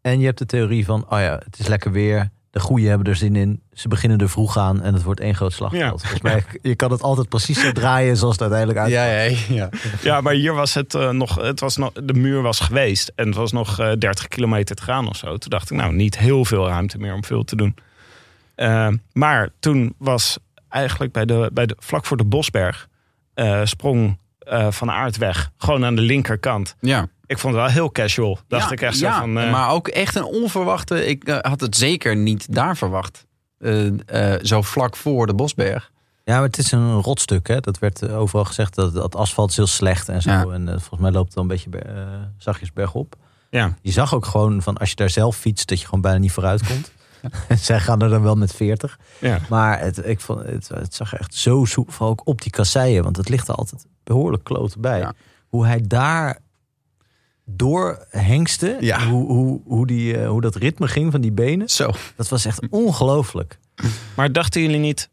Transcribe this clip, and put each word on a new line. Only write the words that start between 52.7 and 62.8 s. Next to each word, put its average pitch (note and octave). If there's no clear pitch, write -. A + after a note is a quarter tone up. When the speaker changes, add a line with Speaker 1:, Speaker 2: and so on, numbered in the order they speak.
Speaker 1:
want F2
het F#2+
ligt B2
er -
altijd -
behoorlijk B2+
kloten -
bij. A#2
Speaker 3:
Ja. -
Speaker 1:
Hoe A#2
hij A#2
daar C#3+
doorhengste, D3
Speaker 3:
Ja. A#2
Speaker 1:
hoe, B2
hoe, C3
hoe B2
die, A#2
eh, A2+
hoe A2
dat A#2
ritme D3+
ging D#3
van C#3+
die A2+
benen. D3
Speaker 3:
Zo. -
Speaker 1:
Dat A2+
was A#2+
echt A2
ongelooflijk. C#3+